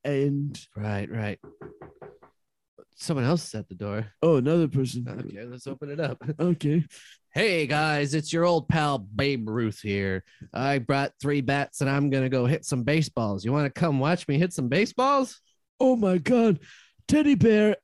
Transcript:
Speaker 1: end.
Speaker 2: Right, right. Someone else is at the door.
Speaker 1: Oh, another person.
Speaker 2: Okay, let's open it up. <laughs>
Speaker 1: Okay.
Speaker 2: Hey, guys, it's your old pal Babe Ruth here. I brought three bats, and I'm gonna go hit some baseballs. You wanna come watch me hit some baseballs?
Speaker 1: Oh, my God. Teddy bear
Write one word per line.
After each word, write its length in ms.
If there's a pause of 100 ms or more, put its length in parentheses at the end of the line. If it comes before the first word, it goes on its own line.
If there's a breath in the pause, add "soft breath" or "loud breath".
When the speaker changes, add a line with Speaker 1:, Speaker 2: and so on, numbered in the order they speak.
Speaker 1:
end. 560 (160)
Speaker 2:
Right, 340
right. 300 (1600)
Someone 300
else 220
is 80
at 140
the 60
door. 320 (140)
Speaker 1:
Oh, 160
another 300
person. 400
Speaker 2:
Okay, 380
let's 220
open 240
it 80
up. 220 (100)
<laughs> 80
Speaker 1:
Okay. 440 (500 loud breath)
Speaker 2:
Hey, 340
guys, 480
it's 180
your 120
old 220
pal 300
Babe 500
Ruth 320
here. 440 (320 loud breath)
I 240
brought 320 (100)
three 200
bats, 400
and 80
I'm 200
gonna 200
go 180
hit 180
some 180
baseballs. 640
You 80
wanna 160
come 300
watch 280
me 120
hit 140
some 160
baseballs? 680 (400)
Speaker 1:
Oh, 160
my 220
God. 420 (480 soft breath)
Teddy 280
bear 480